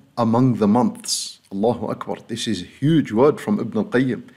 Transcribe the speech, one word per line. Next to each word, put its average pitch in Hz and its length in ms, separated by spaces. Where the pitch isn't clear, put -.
among 120 380
the 101 120
months. - 720
Allahu 120 340
Akbar. - 300
This 117 220
is 90 140
a - 20
huge 143 480
word 135 260
from 104 220
Ibn 110 160
al-Qayyim. 120 460